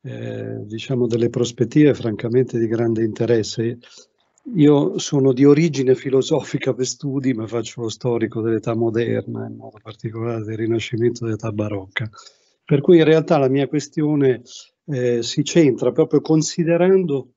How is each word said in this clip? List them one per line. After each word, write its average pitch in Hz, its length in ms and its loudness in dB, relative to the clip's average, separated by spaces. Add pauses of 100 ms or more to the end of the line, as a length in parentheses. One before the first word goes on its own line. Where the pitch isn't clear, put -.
eh, 113 600 -10
diciamo, 117 420 -2
delle 117 240 0
prospettive 123 640 2
francamente 120 640 -2
di 113 80 0
grande 113 380 0
interesse. 113 760 -2 (760)
Io 147 440 4
sono 135 340 2
di 127 120 2
origine 143 500 4
filosofica 131 800 -2
per 127 120 -4
studi, 135 480 -4
ma 110 120 -6
faccio 117 360 -8
lo 113 80 -4
storico 117 500 -4
dell'età 113 340 -2
moderna, 113 720 -2
in 110 100 -14
modo 113 240 -20
particolare 113 600 -8
del 110 140 -10
Rinascimento 113 680 -2
e 113 40 -6
dell'età 110 260 -6
barocca. 104 580 -6 (540)
Per 147 160 2
cui 175 180 6
in 156 60 6
realtà 160 340 4
la 131 100 2
mia 135 200 0
questione, 143 760 0 (440)
eh, 123 360 -2
si 135 220 -4
centra 127 480 2
proprio 147 300 2
considerando 165 1160 0